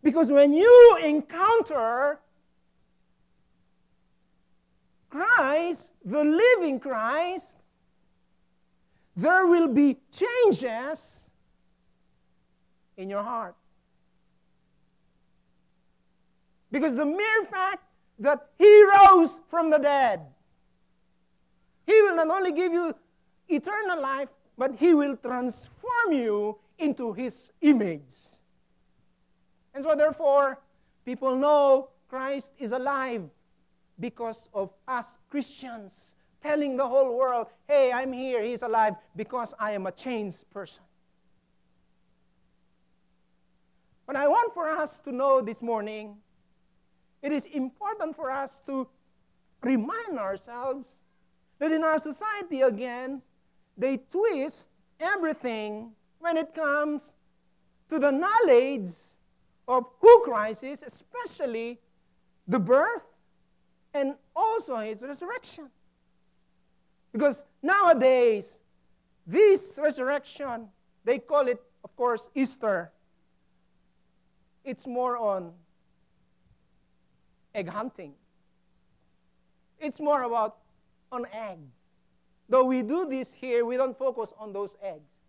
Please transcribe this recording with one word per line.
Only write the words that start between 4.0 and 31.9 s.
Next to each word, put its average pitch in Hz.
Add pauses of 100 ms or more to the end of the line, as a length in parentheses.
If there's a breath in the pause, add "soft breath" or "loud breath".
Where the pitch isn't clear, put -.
Christ, 339 (100)
the 294
living 339
Christ, 285 (1600)
there 349
will 339
be 277 (140)
changes 302 (1700)
in 190
your 202
heart. 226 (3250)
Because 277
the 294
mere 415
fact 381 (360)
that 277
he 415
rose 381
from 330
the 302
dead, 269 (1600)
he 427
will 392
not 320
only 370
give 339
you 339 (520)
eternal 370
life, 269 (240)
but 254
he 339
will 285
transform 262
you 214 (200)
into 254
his 233 (100)
image. 190 (1600)
And 277
so 311
therefore, 285 (460)
people 254
know 277 (180)